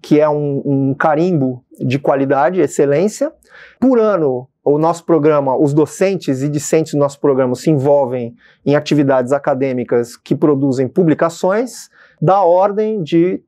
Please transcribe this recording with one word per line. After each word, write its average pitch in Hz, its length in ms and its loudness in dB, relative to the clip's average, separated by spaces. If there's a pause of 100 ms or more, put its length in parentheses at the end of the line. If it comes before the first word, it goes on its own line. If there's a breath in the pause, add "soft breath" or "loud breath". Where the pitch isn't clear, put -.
que 151 180 2
é 151 80 4
um, 147 380 -2
um 139 300 0
carimbo 147 680 0 (160)
de 131 200 -2
qualidade 143 600 0
e 160 40 2
excelência. 156 680 -2 (480 loud breath)
Por 254 200 2
ano, 156 480 0 (160)
o 143 160 2
nosso 165 260 0
programa, 147 500 2
os 143 200 2
docentes 165 680 -2
e 147 80 -4
discentes 151 440 -2
do 143 60 0
nosso 143 200 -2
programa 131 340 0
se 123 160 -2
envolvem 131 640 0 (320 soft breath)
em 143 100 2
atividades 135 560 0
acadêmicas 127 880 -2
que - 180 -4
produzem 135 520 0
publicações 180 1000 -2 (320 soft breath)
da 190 220 2
ordem 202 600 0
de 175 440 0